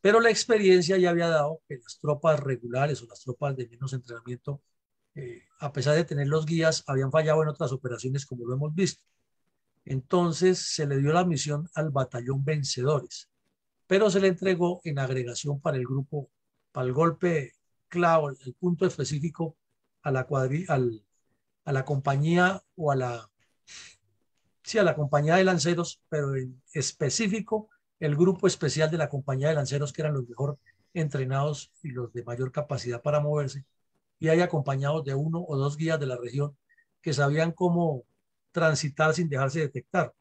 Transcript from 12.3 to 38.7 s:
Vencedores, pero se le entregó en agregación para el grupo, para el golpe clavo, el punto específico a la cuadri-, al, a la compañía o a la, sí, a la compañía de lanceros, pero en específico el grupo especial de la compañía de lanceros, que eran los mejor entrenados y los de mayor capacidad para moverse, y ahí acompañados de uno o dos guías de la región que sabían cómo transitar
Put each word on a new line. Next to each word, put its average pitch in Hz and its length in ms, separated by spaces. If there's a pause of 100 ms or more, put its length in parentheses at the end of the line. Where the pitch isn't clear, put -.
Vencedores, 143 840 (580)
pero 202 220
se 190 100
le 190 80
entregó 180 560
en 143 160
agregación 131 600
para 147 160
el 123 80
grupo, 135 440 (420)
para 131 160
el 127 60
golpe 160 600 (340)
clavo, 165 420
el 127 300
punto 180 260
específico 151 680 (460)
a 147 100
la 131 160
cuadri-, 139 420
al, 123 360 (600)
a 147 80
la 135 100
compañía 151 800 (120)
o 151 160
a 135 40
la, 120 340 (1300)
sí, - 140
a 208 60
la 160 120
compañía 147 400
de 190 80
lanceros, 170 640
pero 139 280
en 127 260 (120)
específico 208 960 (300)
el 147 160
grupo 185 320
especial 156 420
de 170 80
la 147 120
compañía 139 400
de 160 60
lanceros, 143 360
que - 100
eran 151 120
los 127 140
mejor 143 300 (360)
entrenados 143 800 (120)
y 151 60
los 123 240
de 120 100
mayor 123 280
capacidad 120 500
para 147 180
moverse, 147 460 (540)
y 156 100
ahí 165 100
acompañados 143 640
de 135 120
uno 160 300
o 151 120
dos 143 180
guías 160 240
de 143 60
la 127 120
región 131 380 (460)
que 165 100
sabían 147 400
cómo 170 540 (460)
transitar 156 600